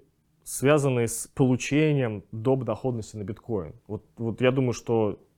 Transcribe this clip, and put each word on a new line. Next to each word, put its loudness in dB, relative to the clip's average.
связанные 2
с -8
получением 0
доп. 0
доходности -4
на -8
биткоин. -8
Вот, -10
вот -4
я 6
думаю, 0
что 0